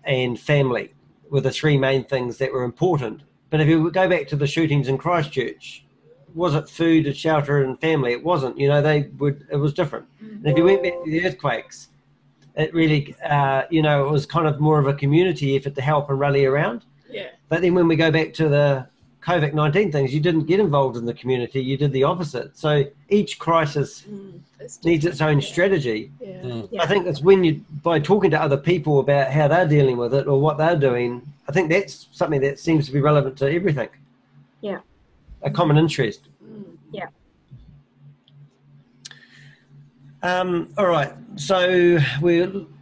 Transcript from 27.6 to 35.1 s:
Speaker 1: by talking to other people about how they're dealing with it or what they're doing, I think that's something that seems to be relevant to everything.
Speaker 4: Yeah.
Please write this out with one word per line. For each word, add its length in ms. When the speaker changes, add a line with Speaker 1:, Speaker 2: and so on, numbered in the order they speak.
Speaker 1:
by 160
talking 320
to 100
other 160
people 420
about 320
how 160
they're 200
dealing 300
with 160
it 140
or 120
what 180
they're 180
doing, 460
I 40
think 180
that's 420
something 300
that 180
seems 260
to 60
be 100
relevant 380
to 120
everything. 380
Speaker 4:
Yeah. 180